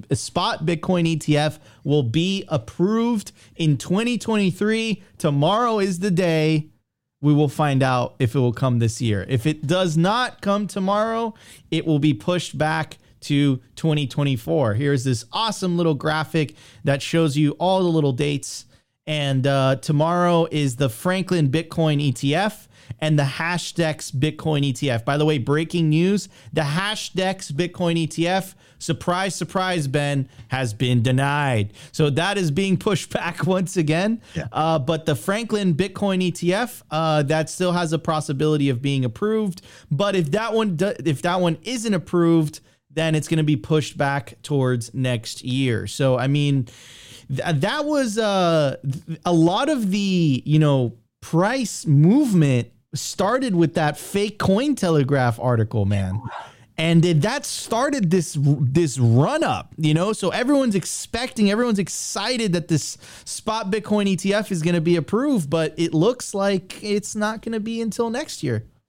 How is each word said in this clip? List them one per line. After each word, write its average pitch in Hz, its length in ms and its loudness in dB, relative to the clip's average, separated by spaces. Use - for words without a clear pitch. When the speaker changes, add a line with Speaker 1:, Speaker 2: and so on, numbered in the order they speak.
Speaker 1:
a 139 80 0
spot 208 480 -4
Bitcoin 170 420 0
E 165 100 0
T 147 200 0
F 147 240 -2
will 147 180 2
be 165 460 -2
approved 214 840 -2
in 156 200 2
twenty 226 400 -2
twenty-three. 214 840 0
Tomorrow 196 600 2
is 190 180 -2
the 185 120 -2
day. 160 580 2
We 147 140 4
will 147 160 4
find 139 320 2
out 127 360 0
if 123 160 0
it 147 40 2
will 123 160 2
come 123 240 2
this 113 240 0
year. 104 260 0
If 123 160 -2
it 151 220 -2
does 170 320 2
not 220 420 0
come 202 260 -2
tomorrow, 214 680 -2
it 160 140 -2
will 156 140 2
be 151 160 2
pushed 170 420 -4
back 156 400 -2
to 143 400 0
twenty 151 300 0
twenty-four. 139 680 0
Here's 135 320 0
this 127 300 -2
awesome 202 420 -2
little 165 180 2
graphic 156 600 -2
that 139 180 0
shows 160 340 0
you 147 220 4
all 190 240 2
the 175 80 2
little 147 240 2
dates. 143 500 -4
And, 139 400 0
uh, 135 300 2
tomorrow 170 720 2
is 139 260 -2
the 135 120 0
Franklin 180 640 0
Bitcoin 160 500 0
E 147 120 0
T 139 220 -2
F 202 340 -2
and 156 180 2
the 143 60 2
Hashdex 160 880 -4
Bitcoin 151 500 -2
E 139 100 0
T 139 160 -2
F. 117 160 -2
By 139 120 0
the 151 80 2
way, 151 140 4
breaking 160 520 0
news, 180 380 2
the 165 100 0
Hashdex 185 880 -4
Bitcoin 170 440 -2
E 165 100 0
T 165 200 -2
F 190 280 -2
surprise, 180 560 -2
surprise, 185 500 -2
Ben, 143 420 -2
has 131 260 -4
been 123 280 2
denied. 131 720 0
So 151 180 2
that 175 260 0
is 180 140 0
being 190 260 2
pushed - 340 -2
<laughs> - 80 -4
back - 280 -4
once 185 300 0
again. 180 440 0
Speaker 2:
Yeah. 135 160 -6
Speaker 1:
Uh, 160 300 0
but 151 260 -2
the 151 80 2
Franklin 202 600 -2
Bitcoin 190 480 -2
E 180 100 0
T 175 200 -2
F, 233 380 -4
uh, 156 340 0
that 156 240 0
still 180 240 -2
has 170 200 0
a 160 60 0
possibility 151 720 0
of 127 140 -2
being 139 220 0
approved. 208 580 -2
But 190 260 0
if 156 160 0
that 214 200 -2
one 214 240 0
do-, 196 280 0
if 147 180 -2
that 175 180 0
one 170 220 0
isn't 220 320 -2
approved, 165 640 2
then 160 240 0
it's 151 140 -2
gonna 156 160 0
be 151 120 2
pushed 151 400 -2
back 139 460 -2
towards 127 500 0
next 123 520 -4
year. 123 420 -2
So, 131 320 0
I 123 80 -2
mean, 139 400 2
th-, 143 320 -2
that 254 240 -2
was, 269 340 0
uh, 175 640 2
th-, 156 420 -8
a 175 80 2
lot 175 360 4
of 233 240 0
the, 185 520 2
you 151 140 2
know, 135 380 2
price 214 680 -2
movement 160 840 4
started 220 640 -2
with 165 200 2
that 151 220 0
fake 202 440 -4
Cointelegraph 156 960 2
article, 113 460 0
man. 98 360 -2
And 165 280 4
it, 170 160 4
that 240 240 -2
started 247 640 -2
this, 175 300 0
this 143 580 2
run 143 460 4
up, 123 320 -4
you 151 160 2
know? 180 220 2
So 196 160 -2
everyone's 247 440 2
expecting, 220 760 -2
everyone's 220 280 0
excited 214 760 -2
that 170 140 -4
this - 280 -2
spot 220 440 -6
Bitcoin 208 360 0
E 196 100 2
T 190 180 -2
F 208 160 -2
is 170 120 -2
gonna 175 180 2
be 170 160 2
approved, 202 540 0
but 160 260 0
it 165 160 0
looks 190 420 0
like 196 480 -2
it's 208 320 -4
not 214 280 -4
gonna 226 180 -6
be 226 220 -6
until 226 280 -2
next - 320 -8
year. 117 220 -2